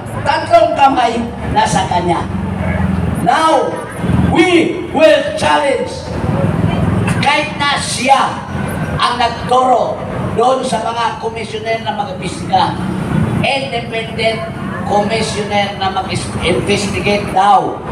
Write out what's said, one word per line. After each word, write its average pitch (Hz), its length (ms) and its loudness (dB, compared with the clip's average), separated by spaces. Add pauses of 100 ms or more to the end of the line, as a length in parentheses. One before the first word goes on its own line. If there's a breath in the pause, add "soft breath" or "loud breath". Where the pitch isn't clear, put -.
(220)
tatlong 320 540 4
kamay 254 420 2 (380)
nasa 220 320 2
kanya. 175 400 0 (960)
Now, 320 480 2 (560)
we 339 640 4
will 294 280 6 (200)
challenge. 294 500 2 (1300)
Kahit 294 320 0
na 285 240 0
siya - 640 0 (560)
ang 247 160 0
nagturo 240 800 2 (400)
doon 254 240 2
sa 226 240 -2
mga 233 400 -4
komisyoner 226 580 -6
na 214 140 -4
mag-imbestiga, 185 800 -2 (640)
independent 226 1040 -2 (440)
commissioner 202 880 0
na 190 160 -2
mag-investigate 190 1400 -2
daw 190 400 4 (160)